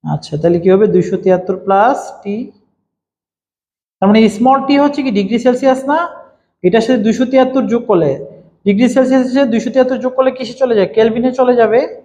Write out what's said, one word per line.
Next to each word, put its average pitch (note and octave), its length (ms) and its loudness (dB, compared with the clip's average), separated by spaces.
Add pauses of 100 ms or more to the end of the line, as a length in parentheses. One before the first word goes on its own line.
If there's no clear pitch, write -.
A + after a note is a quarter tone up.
আচ্ছা, D3 360 -8
তাহলে F3 220 2
কি F#3 120 0
হবে? G#3 200 4
দুইশো F3+ 300 0
তিয়াত্তর F#3 320 0 (100)
প্লাস G3+ 300 2 (260)
টি, G3+ 140 -8 (1600)
তার F#3+ 120 0
মানে G#3+ 100 4 (180)
স্মল C4 300 2
টি C#4+ 80 2 (100)
হচ্ছে C#4+ 200 -2
কি C4 140 -2
ডিগ্রি G3+ 260 -2
সেলসিয়াস B3+ 360 0 (100)
না, D#4 80 0 (680)
এটার A3 200 2
সাথে B3 220 0
দুইশো A3+ 260 0
তিয়াত্তর C4 300 2 (100)
যোগ A#3 180 -2
করলে, D#3+ 200 2 (560)
ডিগ্রি G#3 280 2
সেলসিয়াসের C4 420 2
সাথে C#4 180 2
দুইশো A#3 200 -2
তিয়াত্তর B3+ 300 0
যোগ B3+ 120 -2
করলে C4 220 2
কিসে A#3+ 240 -10
চলে B3 160 0
যায়? F#3+ 180 2
কেলভিনে A#3 420 2
চলে B3 220 2
যাবে A3+ 200 2 (240)